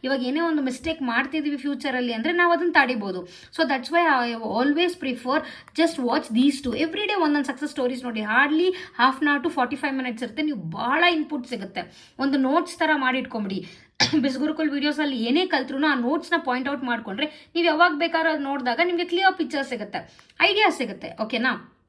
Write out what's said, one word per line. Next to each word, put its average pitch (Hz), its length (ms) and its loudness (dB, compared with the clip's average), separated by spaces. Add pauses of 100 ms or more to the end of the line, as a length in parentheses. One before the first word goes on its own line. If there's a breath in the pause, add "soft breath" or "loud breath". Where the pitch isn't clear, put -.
ಇವಾಗ 262 200 0
ಏನೇ 269 160 -2
ಒಂದು 330 220 2
ಮಿಸ್ಟೇಕ್ 285 400 -4
ಮಾಡ್ತಿದೀವಿ 269 560 -2
ಫ್ಯೂಚರಲ್ಲಿ 254 560 -2
ಅಂದ್ರೆ 226 200 -2
ನಾವು 349 200 4
ಅದನ್ನ 339 180 2
ತಡಿಬೋದು. 208 540 2
So, - 420 -4
that's 254 220 -2
why 285 420 4
I 226 40 -4
always 262 560 2 (140)
prefer 262 400 -2 (300 loud breath)
just 330 260 2
watch 247 320 0
these 262 300 4
two. 240 100 -2
Every 320 300 -2
day 403 180 0
ಒಂದೊಂದು 294 260 2
ಸಕ್ಸಸ್ 285 240 -6
ಸ್ಟೋರೀಸ್ 254 320 -2
ನೋಡಿ. 220 180 -6
Hardly 285 480 2
half 269 540 0
an 294 60 2
hour 294 180 0
to - 80 -4
forty-five 269 420 -2
minutes 247 260 -6
ಇರುತ್ತೆ. 302 200 -6
ನೀವು 294 140 -2
ಭಾಳ 226 460 0
ಇನ್‌ಪುಟ್ 302 440 0
ಸಿಗುತ್ತೆ. - 720 -10
ಒಂದು 269 180 2
ನೋಟ್ಸ್ 277 400 2
ಥರ 311 180 2
ಮಾಡಿ 254 240 0
ಇಟ್ಕೊಂಬಿಡಿ. 196 480 -6 (320 loud breath)
<coughs> 302 220 2
ಬಿಸ್ಗುರುಕುಲ್ 302 480 0
ವಿಡಿಯೋಸಲ್ಲಿ 285 540 0
ಏನೇ 294 220 2
ಕಲ್ತ್ರು 269 400 -2
ಆ 294 100 4
ನೋಟ್ಸ್ನ 277 400 0 (100)
ಪಾಯಿಂಟ್ 254 240 -2
ಔಟ್ 277 140 -4
ಮಾಡ್ಕೊಂಡ್ರೆ 233 420 -4 (300 loud breath)
ನೀವು 339 120 2
ಯಾವಾಗ 330 300 6
ಬೇಕಾದ್ರೂ 330 360 2
ಅದು 294 100 -2
ನೋಡಿದಾಗ 262 420 -2
ನಿಮಗೆ 349 200 0
ಕ್ಲಿಯರ್ 370 320 2
ಪಿಕ್ಚರ್ 277 280 -2
ಸಿಗುತ್ತೆ, 208 480 -8 (280 soft breath)
ಐಡಿಯಾ 403 280 6
ಸಿಗುತ್ತೆ. - 540 -6
ಓಕೆನಾ? 226 520 -4 (140)